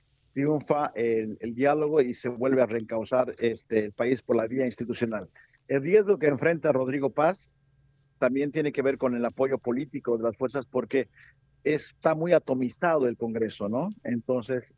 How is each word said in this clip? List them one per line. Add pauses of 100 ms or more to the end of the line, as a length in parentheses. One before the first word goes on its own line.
(320)
triunfa
el,
el
diálogo
y
se
vuelve
a
reencauzar,
este,
el
país
por
la
vía
institucional. (400)
El
riesgo
que
enfrenta
Rodrigo
Paz (680)
también
tiene
que
ver
con
el
apoyo
político
de
las
fuerzas
porque (540)
está
muy
atomizado
el
Congreso,
¿no? (140)
Entonces,